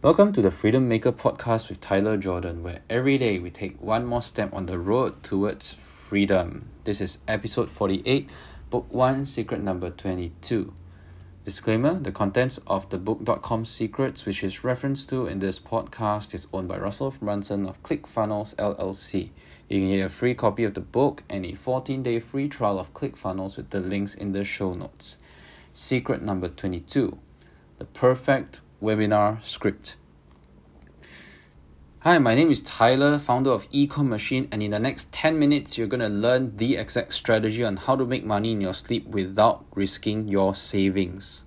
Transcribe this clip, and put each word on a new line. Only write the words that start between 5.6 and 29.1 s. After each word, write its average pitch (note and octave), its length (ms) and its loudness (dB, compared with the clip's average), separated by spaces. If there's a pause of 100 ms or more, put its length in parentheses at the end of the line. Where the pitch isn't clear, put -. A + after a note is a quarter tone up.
freedom. - 920 0 (160)
This G#2 160 -4
is F#2+ 260 -6
episode A2 440 -2
forty-eight, G#2 600 0 (400)
book - 200 -2
one, C3 360 2
secret A#2 360 -6
number F#2 300 -4
twenty-two. F2+ 840 -4 (720)
Disclaimer, A2+ 480 0
the C#3+ 180 -4
contents A#2 460 0 (100)
of G2 220 -2
the G2 80 -6
book G#2+ 260 -4
dot - 200 0
com A2+ 200 -2
secrets, C3 600 -4
which F#2+ 180 -4
is F#2+ 220 -6
referenced C3+ 420 -2
to B2+ 180 -2
in F#2 140 -6
this F#2+ 180 -2
podcast, G#2+ 760 -4
is F2+ 180 -10
owned F#2+ 160 -6
by F#2 120 -6
Russell C3+ 420 -4
Brunson G2+ 440 -2
of F#2+ 160 -10
ClickFunnels G#2+ 760 -2
L G#2 200 0
L F#2+ 160 -4
C. - 380 -6 (380)
You G2 100 2
can F#2+ 80 2
get F#2+ 180 2
a F2+ 40 -4
free B2 260 0
copy A2+ 300 0
of G2+ 80 -2
the F#2+ 80 -8
book - 480 0
and F#2 160 -6
a E2+ 80 -10
fourteen-day B2+ 680 -2
free C#3 300 -4
trial G#2 280 0
of F#2 160 -8
ClickFunnels F#2+ 640 -6
with - 140 -12
the G2+ 100 -2
links G2 360 -4
in G2 180 -6
the G2 100 -2
show F#2+ 300 -4
notes. - 460 -10 (520)
Secret - 500 -2
number F#2 280 -4
twenty-two, F2+ 680 -2 (600)
the - 80 -14
perfect B2+ 720 2 (220)
webinar G#2+ 600 2